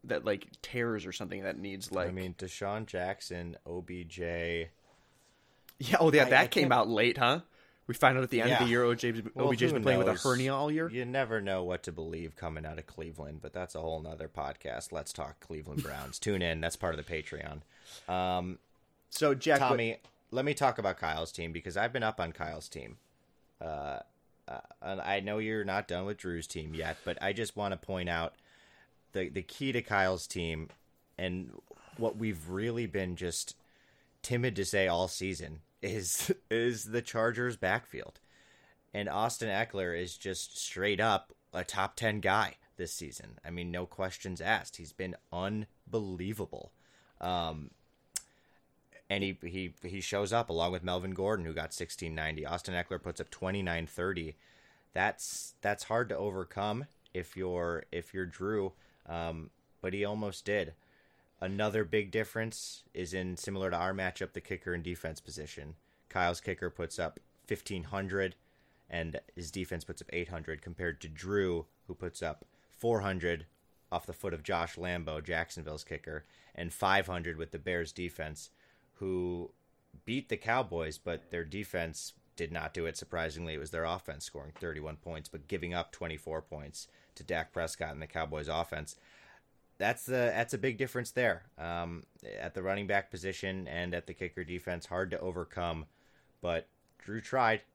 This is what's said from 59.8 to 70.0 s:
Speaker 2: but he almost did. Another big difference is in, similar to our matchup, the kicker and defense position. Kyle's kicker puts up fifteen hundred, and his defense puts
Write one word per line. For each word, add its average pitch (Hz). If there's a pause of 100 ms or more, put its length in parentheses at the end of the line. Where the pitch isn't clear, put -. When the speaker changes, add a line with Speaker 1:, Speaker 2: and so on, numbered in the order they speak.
Speaker 2:
but 92
he 101
almost 104
did. 95 (680)
Another 104
big 98
difference 110 (100)
is 90
in, 92
similar 95
to 87
our 92
matchup, 92
the 90
kicker 90
and 87
defense 82
position. 76 (340)
Kyle's 87
kicker -
puts -
up 82 (280)
fifteen 98
hundred, 98 (520)
and 82 (140)
his 85
defense 87
puts -